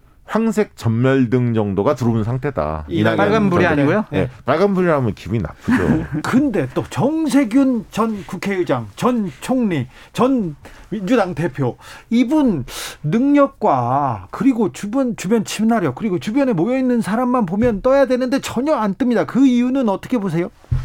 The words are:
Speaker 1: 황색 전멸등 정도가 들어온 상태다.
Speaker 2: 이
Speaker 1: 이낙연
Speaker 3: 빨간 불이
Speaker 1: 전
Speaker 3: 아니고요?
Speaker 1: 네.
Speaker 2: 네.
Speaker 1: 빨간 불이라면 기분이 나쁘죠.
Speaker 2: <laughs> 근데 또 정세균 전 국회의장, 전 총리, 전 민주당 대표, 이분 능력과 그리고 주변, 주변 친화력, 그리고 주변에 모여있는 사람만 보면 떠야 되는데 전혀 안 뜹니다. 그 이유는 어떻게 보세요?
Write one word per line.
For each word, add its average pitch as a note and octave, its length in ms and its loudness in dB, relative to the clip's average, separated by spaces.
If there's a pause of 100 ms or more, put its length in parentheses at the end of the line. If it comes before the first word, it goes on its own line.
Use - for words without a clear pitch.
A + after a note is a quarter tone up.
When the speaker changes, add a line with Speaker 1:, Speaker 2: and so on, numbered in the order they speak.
(260)
Speaker 1:
황색 G#3+ 520 -2
전멸등 B2 760 2
정도가 G2+ 400 0
들어온 A#2 300 0
상태다. B2+ 640 -4
Speaker 2:
이 E3+ 140 -2
Speaker 1:
이낙연 G#3+ 160 2
Speaker 3:
빨간 G3+ 340 2
불이 F3 140 2
Speaker 1:
전 E3 80 2
Speaker 3:
아니고요? D3+ 380 2
Speaker 1:
네. A#2+ 100 0
Speaker 2:
네. - 80 -2 (160)
Speaker 1:
빨간 F#3 280 2
불이라면 D3+ 400 2
기분이 G2+ 300 -4
나쁘죠. D#3+ 640 0 (100)
Speaker 2:
<laughs> D3+ 80 -4
근데 A3+ 500 0
또 D#3 160 -2
정세균 C4 1000 0
전 G#3+ 340 -4
국회의장, F3 720 -4
전 A3 340 0 (120)
총리, G3 460 0 (260)
전 A3 420 0 (340)
민주당 F#3+ 460 0
대표, C#3+ 420 -2 (320)
이분 A#3+ 560 2 (680)
능력과 C3+ 960 2
그리고 A3 400 0
주변, A3+ 440 -4
주변 G#3 300 0
친화력, G#3 500 0
그리고 F#3 240 -2
주변에 B3+ 340 0
모여있는 B3 480 0
사람만 B3 440 -2
보면 G3+ 360 0
떠야 C4+ 240 4
되는데 B3+ 360 0
전혀 C#4+ 320 -2
안 G#3+ 220 0
뜹니다. A#3 320 2
그 C4 180 2
이유는 B3 440 2
어떻게 G3 280 -2
보세요? F3+ 320 -2 (360)